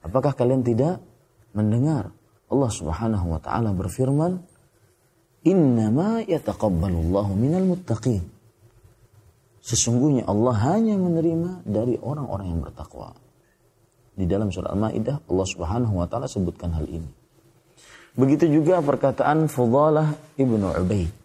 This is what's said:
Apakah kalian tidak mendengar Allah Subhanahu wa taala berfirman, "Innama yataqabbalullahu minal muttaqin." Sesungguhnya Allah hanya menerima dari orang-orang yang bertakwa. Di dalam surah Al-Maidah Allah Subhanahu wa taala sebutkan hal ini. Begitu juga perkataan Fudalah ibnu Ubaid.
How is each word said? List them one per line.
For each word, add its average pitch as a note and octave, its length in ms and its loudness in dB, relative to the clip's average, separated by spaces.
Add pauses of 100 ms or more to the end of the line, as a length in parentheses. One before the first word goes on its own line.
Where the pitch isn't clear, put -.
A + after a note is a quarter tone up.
Apakah C3 320 0
kalian B2+ 240 2
tidak A#2+ 400 0 (560)
mendengar A2 560 0 (380)
Allah B2+ 200 0
Subhanahu F#2 640 -4
wa D#2 80 -4
taala G#2 320 -2
berfirman, C#3 720 -2 (1040)
"Innama D#3 800 4
yataqabbalullahu F#2+ 1040 0
minal D3+ 320 2
muttaqin." A#2+ 580 -2 (1400)
Sesungguhnya B2 640 0
Allah A2+ 320 2 (160)
hanya A3 240 2
menerima E3+ 680 0
dari A2 380 -2
orang-orang A#2+ 480 -6
yang E2 160 -2
bertakwa. G#1+ 480 -16 (1000)
Di F#2+ 140 -4
dalam G2 240 0
surah F2 240 -6
Al-Maidah A2 560 -4
Allah F#2 180 0
Subhanahu G#2 540 -4
wa F2 80 -2
taala B2+ 160 -6
sebutkan F2 480 -6
hal D#2 160 -4
ini. D#2+ 180 -10 (1080)
Begitu D3 420 4
juga E3+ 220 4
perkataan C#3+ 680 2
Fudalah D3 680 2 (180)
ibnu A2+ 300 2
Ubaid. F2+ 480 0 (120)